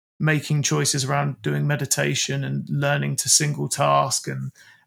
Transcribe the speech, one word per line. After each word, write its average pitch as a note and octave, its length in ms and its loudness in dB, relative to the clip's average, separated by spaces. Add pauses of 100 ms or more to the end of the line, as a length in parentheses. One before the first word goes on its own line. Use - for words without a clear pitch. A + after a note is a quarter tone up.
(240)
making D3+ 400 2
choices D3 420 2
around C#3+ 360 -2
doing D3 260 0
meditation C#3+ 760 0
and C#3 260 -4
learning C#3+ 480 0
to - 120 -4
single D3 380 2
task C#3+ 600 0
and, C3 240 -6 (360)